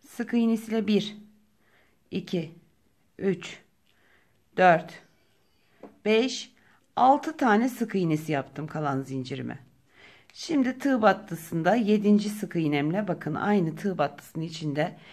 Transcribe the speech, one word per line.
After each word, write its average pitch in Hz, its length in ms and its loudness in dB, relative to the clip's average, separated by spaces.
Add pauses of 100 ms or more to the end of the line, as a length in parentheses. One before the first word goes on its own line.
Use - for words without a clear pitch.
Sık - 260 -8
iğnesiyle 226 520 0
bir, 202 300 0 (920)
iki, 160 420 -6 (680)
üç, 185 400 -4 (1000)
dört, 170 460 4 (1000)
beş, 220 480 0 (440)
altı 285 400 4
tane 233 320 4
sık 233 260 -4
iğnesi 160 380 0
yaptım 143 340 -6
kalan 143 360 -4
zincirime. 131 560 -10 (720)
Şimdi 262 460 -2
tığ 262 240 0
battısında 175 720 0
yedinci 208 540 4
sık 185 280 -8
iğnemle, 156 520 0
bakın 156 260 -4
aynı 175 420 0
tığ 190 220 -4
battısının 156 460 -4
içinde 156 520 -6 (160)